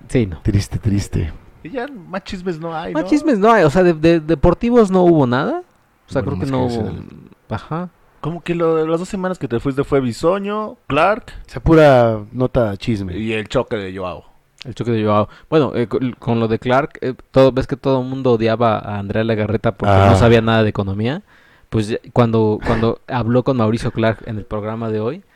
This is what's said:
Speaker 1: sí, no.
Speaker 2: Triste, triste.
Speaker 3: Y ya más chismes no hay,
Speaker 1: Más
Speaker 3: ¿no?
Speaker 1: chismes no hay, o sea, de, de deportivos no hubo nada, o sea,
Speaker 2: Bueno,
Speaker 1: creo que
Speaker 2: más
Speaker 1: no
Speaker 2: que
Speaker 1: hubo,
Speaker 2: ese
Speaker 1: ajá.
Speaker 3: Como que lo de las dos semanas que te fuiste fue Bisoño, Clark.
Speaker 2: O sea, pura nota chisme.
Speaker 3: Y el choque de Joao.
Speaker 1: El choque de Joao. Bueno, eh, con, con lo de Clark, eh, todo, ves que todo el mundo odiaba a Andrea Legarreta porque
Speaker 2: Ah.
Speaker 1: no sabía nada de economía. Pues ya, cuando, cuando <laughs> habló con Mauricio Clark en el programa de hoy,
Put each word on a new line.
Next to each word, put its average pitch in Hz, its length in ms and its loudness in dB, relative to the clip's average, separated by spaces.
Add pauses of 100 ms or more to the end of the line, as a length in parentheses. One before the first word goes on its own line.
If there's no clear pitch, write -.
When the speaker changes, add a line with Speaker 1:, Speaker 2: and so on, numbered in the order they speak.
Speaker 1:
sí, 123 180 0
no. 87 160 -8
Speaker 2:
Triste, - 380 -2
triste. 98 520 -2 (320)
Speaker 3:
Y 160 80 -14
ya 247 160 -8
más 190 360 -12
chismes 180 360 -8
no 165 160 -8
hay, 175 180 -8
Speaker 1:
Más 302 100 -2
Speaker 3:
¿no? 277 60 -6
Speaker 1:
chismes 294 300 2
no 214 120 6
hay, 214 120 6
o 151 60 6
sea, 185 140 4
de, 175 100 6
de 165 260 4
deportivos 175 720 2
no 185 120 4
hubo 160 240 6
nada, 185 360 -2 (440)
o - 40 -20
sea, 135 100 -4
Speaker 2:
Bueno, 92 180 -4
Speaker 1:
creo - 80 -6
que 135 40 -4
Speaker 2:
más 131 100 0
Speaker 1:
no 127 60 0
Speaker 2:
que 120 60 -4 (160)
Speaker 1:
hubo, - 0 -
Speaker 2:
ese - 140 -10 (460)
Speaker 1:
ajá. 165 400 -8 (320)
Speaker 3:
Como 160 220 -8
que 175 100 -4
lo 165 220 0
de 156 120 0
las 165 120 0
dos 185 100 -10
semanas 185 300 -6
que 143 80 -6
te 117 120 -2
fuiste 139 240 -2
fue 139 160 0
Bisoño, 196 840 -2
Clark. 185 480 0 (140)
Speaker 2:
O - 20 -20
sea, - 100 -12
pura 127 600 6 (120)
nota 120 460 -2
chisme. 98 400 -4
Speaker 3:
Y 110 160 -4
el 107 140 -6
choque 120 300 -4
de 95 200 -10
Joao. 90 260 -10 (400)
Speaker 1:
El 120 120 -14
choque 117 160 -4
de 110 120 0
Joao. 107 240 2 (220)
Bueno, 143 260 2
eh, 120 120 -2
con, 123 260 -2
con 117 260 -2
lo 113 80 0
de 110 120 -2
Clark, 127 420 0
eh, 123 140 -4 (160)
todo, 135 200 6
ves 127 140 -2
que 131 120 -6
todo 135 240 0
el 127 60 -6
mundo 131 260 0
odiaba 110 440 0
a 104 220 -8
Andrea 104 240 -4
Legarreta 107 520 -2
porque 101 200 0
Speaker 2:
Ah. 98 160 6
Speaker 1:
no 95 60 6
sabía 117 220 6
nada 113 220 2
de 107 80 2
economía. 104 540 -4 (460)
Pues 107 180 -2
ya, 113 100 -4 (160)
cuando, 113 500 2
cuando 113 400 0
<laughs> - 40 -20
habló 120 360 0
con 135 140 -2
Mauricio 113 340 0
Clark 110 360 -2
en 110 100 -8
el 101 80 -12
programa 110 460 -8
de 107 80 -4
hoy, 135 240 -6 (120)